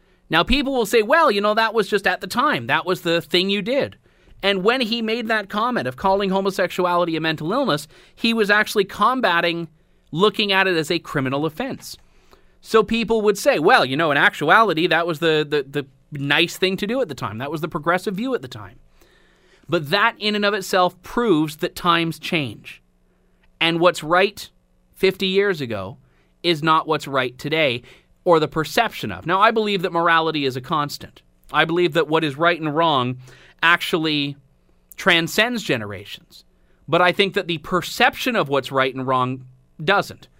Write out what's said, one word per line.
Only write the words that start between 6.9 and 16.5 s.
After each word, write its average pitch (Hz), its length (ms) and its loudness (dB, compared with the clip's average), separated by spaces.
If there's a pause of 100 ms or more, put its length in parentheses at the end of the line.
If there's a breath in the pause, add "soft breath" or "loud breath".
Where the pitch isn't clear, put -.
a 156 40 -2
mental 160 320 -2
illness, 220 360 -2 (260 soft breath)
he 233 180 0
was 214 180 0
actually 208 340 2
combating 175 840 0 (440)
looking 202 400 0
at 190 140 4
it 185 100 2
as 160 140 -2
a 175 80 0
criminal 139 460 -4
offense. 165 520 -8 (640 soft breath)
So 220 220 2
people 226 400 0
would 202 160 2
say, 262 200 2
"Well, 185 260 6
you 131 120 -2
know, 160 140 0
in 139 60 2
actuality, 175 680 4
that 165 200 0
was 165 120 -4
the, 156 300 0
the, 147 200 0
the 139 180 -6 (320)
nice 147 380 0